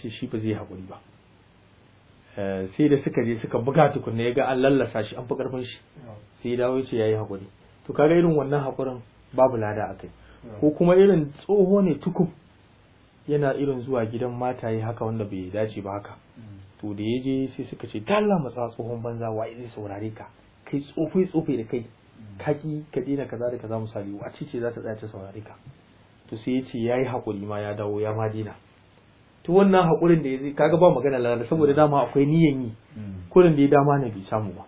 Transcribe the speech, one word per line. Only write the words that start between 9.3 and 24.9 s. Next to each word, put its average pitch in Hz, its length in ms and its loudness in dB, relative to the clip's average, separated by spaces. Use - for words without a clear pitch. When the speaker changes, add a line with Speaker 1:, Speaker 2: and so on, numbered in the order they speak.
Speaker 1:
babu 127 220 4
lada 107 340 -2
a 95 40 -10
kai. - 140 -16
Ko 151 100 6
kuma 175 240 4
irin 185 380 6
tsoho 196 400 4
ne 170 160 4
tukub, - 300 0
yana 143 300 0
irin 135 240 -2
zuwa 123 240 -2
gidan 120 320 -6
mataye 120 420 -4
haka 110 240 -6
wanda 110 200 -4
bai 95 280 -8
dace 107 300 -4
ba 98 160 -8
haka. - 160 -14
To 104 140 -8
da 101 80 -8
ya 120 220 -2
je 135 320 -2
sai 131 140 -10
suka - 180 -12
ce, 110 180 -10
"Da 202 100 2
Allah 208 220 2
matsa 120 320 -6
tsohon 117 320 -10
banza, 117 320 -6
waye 113 240 -6
zai 123 160 -14
saurare 107 400 -10
ka? - 140 -18
Kai - 140 -6
tsofe 160 480 -2
tsofe 147 300 -2
da 113 80 -4
kai, 117 200 -6
ka 147 160 -2
ƙi 151 300 -8
ka 135 60 -2
daina 139 260 -4
kaza 120 240 -6
da 123 80 -8
kaza 110 240 -8
misali, 104 320 -10
wace - 320 -12
ce 123 140 -8
za 117 100 -4
ta 117 100 -12
tsaya 110 140 -8